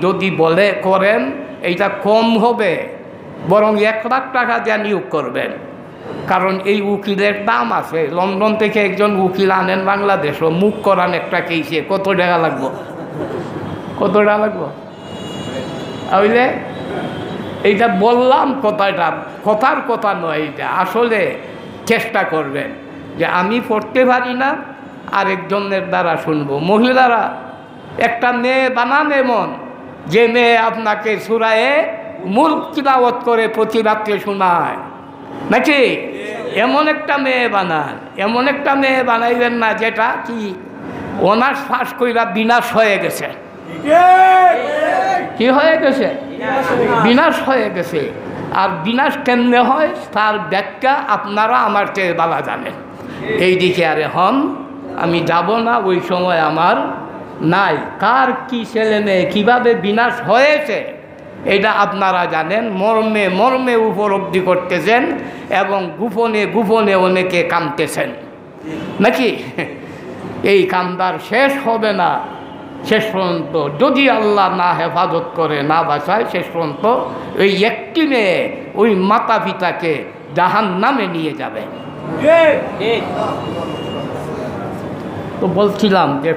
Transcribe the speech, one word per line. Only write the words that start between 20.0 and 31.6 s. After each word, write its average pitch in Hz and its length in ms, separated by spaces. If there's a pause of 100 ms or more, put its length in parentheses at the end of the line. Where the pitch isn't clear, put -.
নয় 160 140
এইটা, 143 320
আসলে 208 680 (520)
চেষ্টা 220 360
করবেন 143 460 (500)
যে 160 80
আমি 196 420
পড়তে 214 360
পারি 247 300
না, 269 220 (560)
আরেকজনের 190 760
দ্বারা 180 360
শুনবো। 143 340
মহিলারা 226 760 (640)
একটা 240 340
মেয়ে 254 360
বানান 269 440
এমন, 240 420 (520)
যে 220 220
মেয়ে 233 300
আপনাকে 220 600
সূরায়ে 226 640 (400)